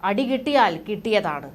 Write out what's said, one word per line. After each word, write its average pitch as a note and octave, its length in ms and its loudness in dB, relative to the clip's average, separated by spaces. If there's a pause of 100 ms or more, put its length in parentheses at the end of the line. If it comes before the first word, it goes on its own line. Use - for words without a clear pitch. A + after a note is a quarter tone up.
അടി G3+ 180 0
കിട്ടിയാൽ B3 680 2
കിട്ടിയതാണ്. F#3 680 -2